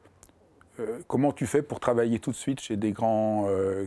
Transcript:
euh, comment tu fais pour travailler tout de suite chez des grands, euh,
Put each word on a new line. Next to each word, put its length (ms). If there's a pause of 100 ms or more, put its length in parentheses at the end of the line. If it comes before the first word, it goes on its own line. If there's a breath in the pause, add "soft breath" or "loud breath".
(800)
euh, 280
comment 240
tu 140
fais 160
pour 180
travailler 380
tout 120
de 60
suite 240
chez 160
des 160
grands, 560
euh, 380